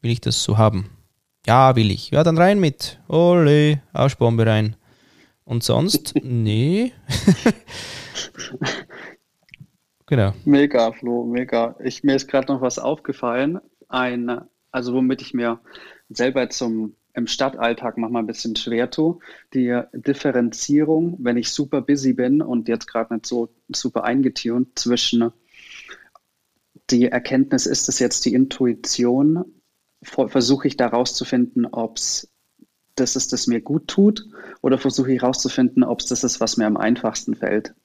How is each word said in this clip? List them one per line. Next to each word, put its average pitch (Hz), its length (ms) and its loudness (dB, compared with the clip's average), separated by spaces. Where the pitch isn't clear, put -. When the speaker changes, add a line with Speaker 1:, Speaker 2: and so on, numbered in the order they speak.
Speaker 1:
Will 117 100 -2
ich 117 100 -2
das - 220 -4
so 107 140 2
haben? 107 320 2
Ja, 127 300 6
will 110 160 4
ich. - 180 -6
Ja, 147 140 4
dann 165 160 4
rein 196 200 6
mit. - 480 -2
Ole, 151 760 4
Arschbombe 117 520 2
rein. 107 300 2
Und 120 200 -4
sonst? 135 560 0
<laughs> - 40 -8
Nee. 127 760 0
<laughs> - 40 -20
Genau. 101 260 2
Speaker 2:
Mega, 139 480 4
Flo, 120 320 -4
mega. 120 580 -2
Ich, - 220 -8
mir 139 120 4
ist - 120 -2
grad 135 220 0
noch 135 100 -2
was 123 200 -2
aufgefallen. 135 840 -4
Ein, 123 540 -4
also 123 240 -6
womit 131 280 0
ich - 120 -18
mir 117 280 -2
selber 127 400 -2
zum, 110 460 -6
im 120 140 -6
Stadtalltag 120 680 -4
manchmal 117 260 -2
ein 107 40 -4
bisschen 113 300 -6
schwer 117 320 -2
tue, - 300 -2
die 123 280 0
Differenzierung, 147 1300 0
wenn 120 180 0
ich 120 140 -4
super 143 280 -2
busy 135 320 0
bin 127 300 2
und 117 260 -2
jetzt 117 200 -4
grad 113 240 -4
nicht 113 140 -6
so 117 280 -4
super - 340 -6
eingetunt 123 760 -2
zwischen 117 540 0
die 123 180 4
Erkenntnis, 131 580 0
ist - 240 -2
es - 100 -4
jetzt - 260 -2
die 120 80 0
Intuition, 131 1120 0
vo-, - 240 -2
versuche 135 400 0
ich 131 100 -4
da 123 100 2
rauszufinden, 123 800 0
ob's - 640 -6
das 127 200 -2
ist, - 160 -4
das - 160 -4
mir 117 140 0
gut - 260 -4
tut, 214 380 4
oder 131 160 2
versuche 131 360 0
ich 123 100 0
rauszufinden, 127 600 2
ob's - 240 -2
das - 160 -4
ist, 123 180 -4
was 113 160 -2
mir 110 100 0
am 104 100 0
einfachsten 113 580 -2
fällt. - 380 -4